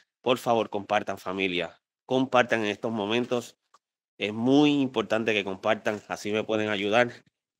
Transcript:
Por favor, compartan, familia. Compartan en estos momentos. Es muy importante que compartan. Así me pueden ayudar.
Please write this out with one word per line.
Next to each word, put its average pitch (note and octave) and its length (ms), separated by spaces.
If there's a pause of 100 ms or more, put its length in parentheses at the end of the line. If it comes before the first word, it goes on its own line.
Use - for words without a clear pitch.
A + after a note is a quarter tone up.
(220)
Por B2 160
favor, A#2 320
compartan, G2+ 480
familia. F#2 640 (240)
Compartan B2 560
en G#2+ 60
estos G#2 240
momentos. A2+ 680 (600)
Es G#2 160
muy C3+ 380 (100)
importante A2 520
que G2+ 100
compartan. G#2 640
Así F#2+ 240
me G#2+ 120
pueden G#2+ 260
ayudar. G#2+ 420 (480)